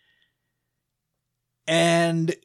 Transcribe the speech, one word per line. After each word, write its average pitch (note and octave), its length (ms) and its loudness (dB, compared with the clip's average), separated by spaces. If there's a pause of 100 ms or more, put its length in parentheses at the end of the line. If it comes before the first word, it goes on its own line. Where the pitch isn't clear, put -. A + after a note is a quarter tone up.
(1700)
And, E3+ 680 0 (100)